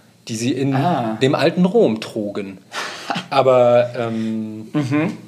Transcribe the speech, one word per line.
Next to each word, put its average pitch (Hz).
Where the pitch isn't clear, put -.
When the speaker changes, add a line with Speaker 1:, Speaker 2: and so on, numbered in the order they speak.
Speaker 1:
die 117
sie 117
in 139
Speaker 2:
Ah. 123
Speaker 1:
dem 131
alten 165
Rom 180
trugen. 101
Speaker 2:
<laughs> -
Speaker 1:
Aber, 123
ähm, 110
Speaker 2:
Mhm. 147